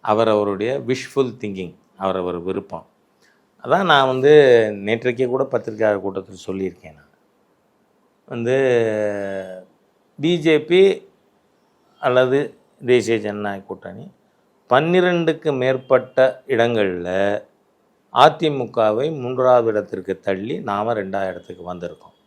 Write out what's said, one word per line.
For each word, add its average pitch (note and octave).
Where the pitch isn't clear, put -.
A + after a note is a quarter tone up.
அவர் A2
அவருடைய G#2+
விஷஃபுல் B2+
திங்கிங், F#2+
அவர் F#2+
அவர் F2+
விருப்பம். F#2
அதான் E3
நான் C#3+
வந்து C3
நேற்றைக்கே A#2
கூட C3
பத்திரிகையாளர் A2
கூட்டத்தில் F#2+
சொல்லியிருக்கேன். F#2
நான் -
வந்து A#2+
பி E3+
ஜே D#3
பி F#3
அல்லது B2+
தேசிய A#2
ஜனநாயக G#2
கூட்டணி F#2
பன்னிரெண்டுக்கு D#3+
மேற்பட்ட C3
இடங்கள்ல G2+
அதிமுகவை C3+
மூன்றாவது B2
இடத்திற்கு G2
தள்ளி G2+
நாம G#2
ரெண்டாவது G2
இடத்துக்கு F2+
வந்திருக்கோம். E2+